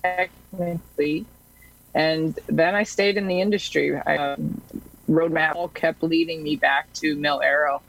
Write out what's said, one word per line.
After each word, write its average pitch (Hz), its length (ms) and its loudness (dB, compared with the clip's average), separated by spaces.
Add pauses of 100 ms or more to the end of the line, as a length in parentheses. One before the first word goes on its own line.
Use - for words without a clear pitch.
technically. 175 1200 -2 (680)
And 160 520 0
then 165 280 2
I 208 80 2
stayed 202 340 0
in 202 100 -2
the 180 140 0
industry. 151 560 0
I, 151 200 0
um, 143 440 -4 (500)
roadmap 160 440 2
all 175 140 -6
kept - 340 -2
leading 165 400 0
me 151 140 -2
back 139 380 0
to 151 220 -2
Mil 147 240 0
Aero. 143 480 2